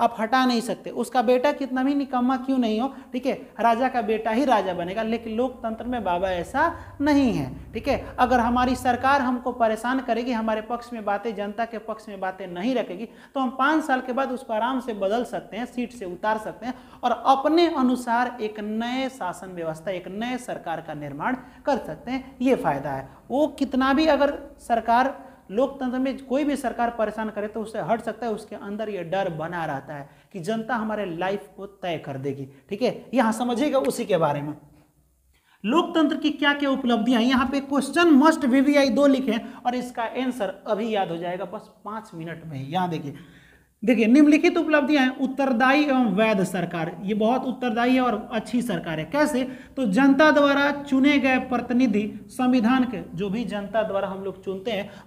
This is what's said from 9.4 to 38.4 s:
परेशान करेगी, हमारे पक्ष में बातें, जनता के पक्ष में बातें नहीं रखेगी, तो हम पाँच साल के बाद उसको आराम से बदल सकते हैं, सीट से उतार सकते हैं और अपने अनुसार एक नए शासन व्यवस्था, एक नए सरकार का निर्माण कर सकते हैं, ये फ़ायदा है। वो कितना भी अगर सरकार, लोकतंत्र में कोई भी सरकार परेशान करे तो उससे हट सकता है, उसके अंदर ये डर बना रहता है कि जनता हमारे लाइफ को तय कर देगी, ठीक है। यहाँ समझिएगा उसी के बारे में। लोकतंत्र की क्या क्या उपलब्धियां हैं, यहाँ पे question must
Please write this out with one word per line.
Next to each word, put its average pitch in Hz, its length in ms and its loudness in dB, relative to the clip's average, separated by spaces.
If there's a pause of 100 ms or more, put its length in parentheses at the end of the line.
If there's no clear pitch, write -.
परेशान 240 480 0
करेगी, 247 320 -2
हमारे 220 280 -2
पक्ष 233 320 -8
में 220 120 -10
बातें, 208 300 -2
जनता 208 300 -4
के 226 140 -10
पक्ष 214 300 -10
में 196 120 -12
बातें 185 260 -6
नहीं 180 280 -2
रखेगी, 208 300 -4
तो - 360 -8
हम 254 100 0
पाँच 285 340 2
साल 262 160 2
के 254 120 -6
बाद 254 200 -2
उसको 233 200 -8
आराम 240 280 0
से 233 140 -6
बदल 202 300 0
सकते 180 320 -10
हैं, 240 100 -6
सीट 247 260 -6
से - 120 -12
उतार 214 340 -2
सकते 214 280 -10
हैं 254 80 -6 (300)
और 240 60 2
अपने 302 640 4
अनुसार 247 640 0
एक 214 200 -6
नए 233 480 -4
शासन 180 380 -8
व्यवस्था, 165 440 -6
एक 180 180 -6
नए 233 300 -6
सरकार 165 420 -8
का 156 140 -12
निर्माण 147 420 -6 (300)
कर 277 100 2 (100)
सकते 160 240 -10
हैं, 254 320 -8
ये 254 120 4
फ़ायदा 143 360 -2
है। 135 180 -6 (220)
वो 285 160 2 (120)
कितना 262 340 0
भी 311 160 4
अगर 285 300 2 (200)
सरकार, 233 580 2 (340)
लोकतंत्र 254 480 -2
में 262 280 -2
कोई 277 180 0
भी 285 120 0
सरकार 233 340 -2
परेशान 214 400 -4
करे 208 180 -6
तो 226 140 -8
उससे 208 200 -8
हट 214 180 0
सकता 226 260 -8
है, 226 60 -2
उसके 214 240 -10
अंदर 208 320 -8
ये 190 160 -6
डर 185 280 -2
बना 165 320 -6
रहता 147 300 -8
है 143 140 -12 (240)
कि 196 80 -10
जनता 220 360 -4
हमारे 214 320 -4
लाइफ 185 480 -4
को 196 100 -14
तय 175 320 -6
कर 135 200 -8
देगी, 135 300 -6 (220)
ठीक 202 120 -4
है। - 320 -2
यहाँ 226 200 4
समझिएगा 247 460 0
उसी 240 240 -2
के 185 140 0
बारे 147 240 0
में। 147 120 -8 (1080)
लोकतंत्र 311 520 2
की 302 160 0
क्या 285 220 2
क्या 285 160 0
उपलब्धियां 240 520 2
हैं, 240 60 4
यहाँ 262 180 2
पे 277 220 0
question 320 480 4
must 311 300 6